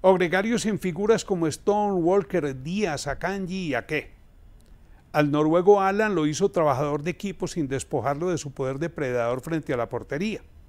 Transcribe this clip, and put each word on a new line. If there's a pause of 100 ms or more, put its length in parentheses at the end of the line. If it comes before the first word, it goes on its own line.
O
gregarios
en
figuras
como
Stone,
Walker,
Díaz,
Akanji
y
Ake. (1000)
Al
noruego
Alan
lo
hizo
trabajador
de
equipo
sin
despojarlo
de
su
poder
depredador
frente
a
la
portería. (240)